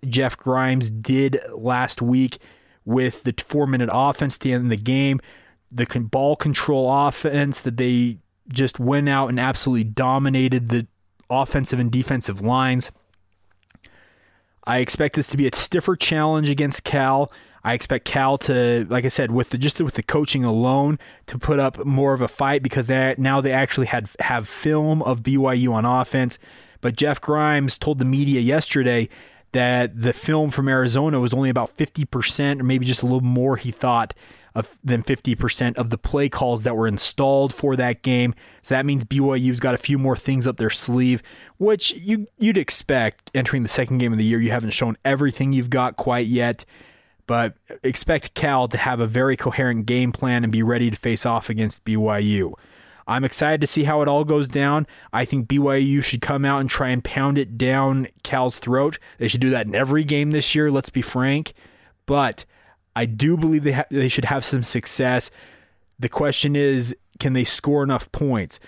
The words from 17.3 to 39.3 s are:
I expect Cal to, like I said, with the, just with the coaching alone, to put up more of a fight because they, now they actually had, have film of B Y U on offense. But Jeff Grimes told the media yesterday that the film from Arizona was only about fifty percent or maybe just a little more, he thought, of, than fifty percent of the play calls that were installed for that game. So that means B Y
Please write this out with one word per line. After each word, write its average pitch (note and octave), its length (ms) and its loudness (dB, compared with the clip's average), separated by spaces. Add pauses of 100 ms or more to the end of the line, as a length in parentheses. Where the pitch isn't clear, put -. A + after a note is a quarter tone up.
I A2+ 100 -2
expect B2 320 -4
Cal C3+ 340 2
to, A#2+ 500 0
like B2 160 0
I C3 40 -2
said, B2 220 0
with A#2+ 180 0
the, B2+ 80 -4
just C#3+ 240 -2
with D3 140 -2
the A2+ 80 -4
coaching D3 400 -2
alone, C3 540 2 (300)
to - 100 -8
put C#3+ 220 0
up C3 260 -2
more C#3 280 2
of B2+ 80 -2
a A#2 60 2
fight C#3 360 0
because B2+ 240 -2
they, C3 300 2
now C3+ 240 2
they C3+ 100 0
actually C3 360 0
had, A2+ 220 -4 (100)
have A#2 280 -2
film D#3 560 0
of A#2+ 200 -2
B C3+ 140 0
Y C3 160 2
U B2 200 2
on A2 100 0
offense. B2+ 560 0 (400)
But A#2+ 160 -2
Jeff D3 260 -2
Grimes D3+ 560 0
told D3 220 -2
the C3 60 0
media C3+ 340 2
yesterday B2 720 2 (420)
that B2 480 0
the A#2 140 2
film D#3 360 0
from C3+ 200 -2
Arizona C3 500 2
was B2 140 0
only C3+ 160 0
about B2 200 -2
fifty - 360 -4
percent C#3+ 560 -2
or - 20 -2
maybe B2+ 220 0
just B2 180 0
a - 20 0
little B2+ 160 2
more, B2 360 2
he B2 120 -8
thought, A#2+ 460 -2 (400)
of, A2 280 -6
than A#2+ 200 0
fifty B2+ 320 -2
percent B2 420 -2
of A#2 140 -4
the - 80 -2
play C#3+ 300 0
calls A#2+ 340 -2
that A#2 120 -2
were A2+ 120 0
installed C3+ 640 2
for C3+ 220 -2
that B2 260 -2
game. B2 320 2 (300)
So - 100 -2
that C3+ 140 0
means C3+ 180 0
B C3+ 140 -2
Y C3+ 160 2